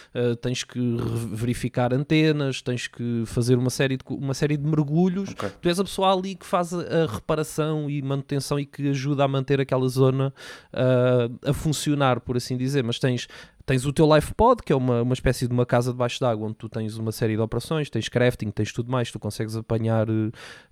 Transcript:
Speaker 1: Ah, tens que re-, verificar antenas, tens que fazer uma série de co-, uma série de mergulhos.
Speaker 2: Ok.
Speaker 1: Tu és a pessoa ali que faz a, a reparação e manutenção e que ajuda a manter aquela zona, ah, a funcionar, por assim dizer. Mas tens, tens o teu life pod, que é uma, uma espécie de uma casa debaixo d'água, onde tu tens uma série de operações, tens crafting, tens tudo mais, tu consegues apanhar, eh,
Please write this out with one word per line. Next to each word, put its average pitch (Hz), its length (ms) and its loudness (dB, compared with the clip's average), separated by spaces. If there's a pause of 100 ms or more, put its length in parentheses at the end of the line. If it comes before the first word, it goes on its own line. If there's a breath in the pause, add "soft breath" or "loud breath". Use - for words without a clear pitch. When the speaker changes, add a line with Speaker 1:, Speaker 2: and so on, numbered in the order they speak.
(120 loud breath)
Speaker 1:
Ah, 120 280 0
tens 127 240 -4
que - 160 -8
re-, 117 560 -2
verificar 120 580 -2
antenas, 147 680 2
tens 123 280 -4
que 120 380 -4
fazer 123 320 2
uma 127 120 2
série 135 280 -2
de - 40 -10
co-, - 140 -8
uma 139 180 -4
série 147 220 0
de 143 100 -2
mergulhos. 160 640 0
Speaker 2:
Ok. 104 200 -6 (100)
Speaker 1:
Tu 170 80 0
és 175 100 0
a 202 60 0
pessoa 190 280 0
ali 190 220 -2
que - 120 -18
faz 180 280 0
a, 175 60 -4
a 160 260 0
reparação 151 840 -2
e 143 140 -4
manutenção 139 560 -2
e 143 80 -4
que 143 220 -4
ajuda 139 340 0
a 143 60 4
manter 135 320 0
aquela 131 280 0
zona, 131 460 2 (380 loud breath)
ah, 123 560 2 (200)
a 143 40 2
funcionar, 143 680 0
por 120 180 -4
assim 127 200 -4
dizer. 131 260 0
Mas 117 160 -2
tens, 123 300 0 (360 loud breath)
tens 131 200 0
o 143 80 -2
teu 151 200 6
life 151 220 4
pod, 233 280 4
que - 100 0
é 147 40 4
uma, 127 260 2
uma 123 100 2
espécie 127 340 0
de 120 60 -2
uma 123 140 2
casa 123 240 2
debaixo 123 300 -2
d'água, 110 260 0
onde 107 80 -6
tu 113 140 -14
tens 110 280 -6
uma 110 140 -4
série 110 240 0
de 107 80 0
operações, 127 480 -2
tens 113 180 -4
crafting, 123 420 0
tens 104 220 -2
tudo 120 180 -6
mais, 127 200 -2
tu - 80 -10
consegues 110 380 -6
apanhar, 113 520 0
eh, 110 220 0 (420 loud breath)